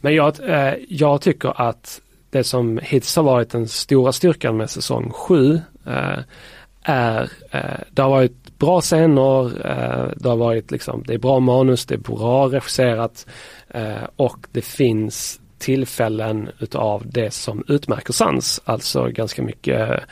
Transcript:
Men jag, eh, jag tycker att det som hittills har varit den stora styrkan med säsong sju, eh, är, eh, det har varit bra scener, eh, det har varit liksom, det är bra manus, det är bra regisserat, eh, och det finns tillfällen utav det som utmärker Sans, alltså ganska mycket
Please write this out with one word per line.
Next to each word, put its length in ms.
Men 140
jag, 360
eh, 240
jag 320
tycker 400
att 400
det 140
som 380
hittills 340
har 60
varit 280
den 180
stora 440
styrkan 440
med 140
säsong 400
sju, 500
eh, 320
är, 480
eh, 100
det 120
har 80
varit 480
bra 220
scener, 640
eh, 400
det 120
har 80
varit 340
liksom, 360
det 80
är 40
bra 220
manus, 460
det 80
är 40
bra 480
regisserat, 800
eh, 280
och 360
det 100
finns 800
tillfällen 880
utav 480
det 280
som 340
utmärker 440
Sans, 520
alltså 420
ganska 360
mycket 580